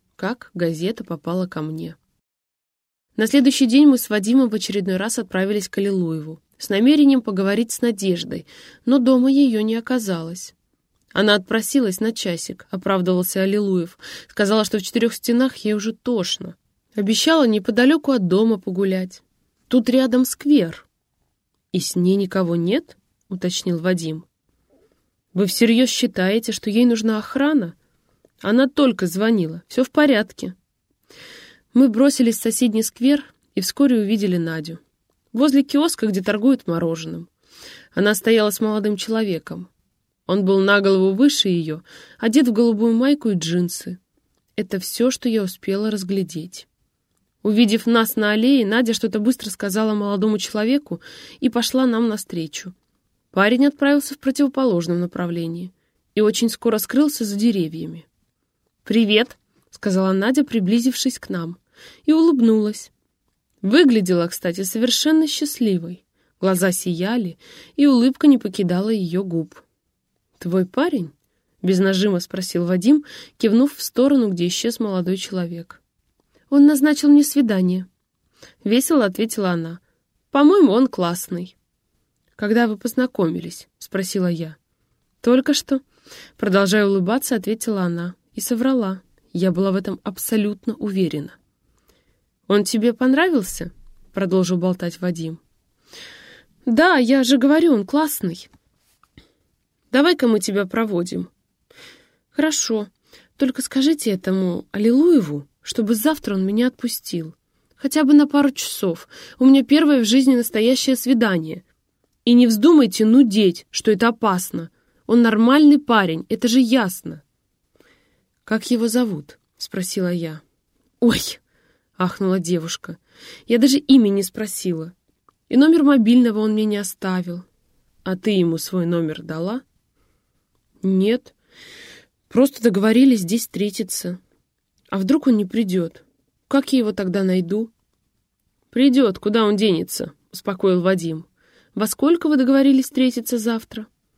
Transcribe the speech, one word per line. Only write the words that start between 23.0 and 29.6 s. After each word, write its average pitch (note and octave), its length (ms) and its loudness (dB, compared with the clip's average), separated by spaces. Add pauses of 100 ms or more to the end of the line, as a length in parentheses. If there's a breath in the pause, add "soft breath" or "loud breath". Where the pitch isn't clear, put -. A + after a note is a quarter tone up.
уточнил F3+ 500 -6
Вадим. E3 460 -4 (1080)
«Вы F#3 120 0
всерьез A#3 440 2
считаете, A3 600 -2
что - 180 -8
ей A#3 160 2
нужна A3 340 0
охрана? C4+ 560 -2 (680)
Она B3 260 2
только C4 380 0
звонила. F3+ 640 -2